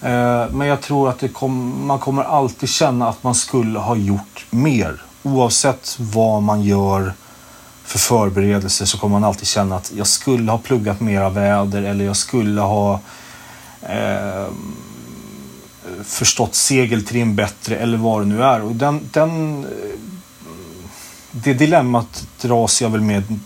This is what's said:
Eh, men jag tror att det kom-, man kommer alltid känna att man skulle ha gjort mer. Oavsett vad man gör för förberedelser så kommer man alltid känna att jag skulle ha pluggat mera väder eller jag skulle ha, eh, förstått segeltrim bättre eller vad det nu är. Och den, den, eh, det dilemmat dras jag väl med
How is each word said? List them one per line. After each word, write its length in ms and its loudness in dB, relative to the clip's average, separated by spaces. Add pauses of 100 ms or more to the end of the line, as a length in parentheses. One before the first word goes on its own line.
Eh, 420 2
men 160 -2
jag 140 2
tror 280 2
att 100 -2
det 100 -2
kom-, 580 -4
man 120 0
kommer 240 -2
alltid 460 0
känna 400 2
att 140 -6
man 120 0
skulle 440 0
ha 180 0
gjort 540 -2
mer. 520 2 (200)
Oavsett 760 0
vad 420 2
man 200 2
gör 500 2 (720)
för 140 -6
förberedelser 840 2
så 140 0
kommer 220 0
man 80 2
alltid 200 -2
känna 280 0
att 200 -8
jag 100 -2
skulle 440 0
ha 80 2
pluggat 420 0
mera 300 2
väder 520 2
eller 220 -2
jag 120 0
skulle 440 0
ha, 400 2 (840)
eh, 640 -4 (1600)
förstått 500 0
segeltrim 840 2
bättre 400 -2
eller 220 0
vad 240 2
det 40 0
nu 160 0
är. 200 4
Och 120 -4
den, 260 0 (120)
den, 520 0
eh, 340 -10 (1300)
det 240 0
dilemmat 720 2 (140)
dras 420 2
jag 80 0
väl 100 2
med 220 2 (240)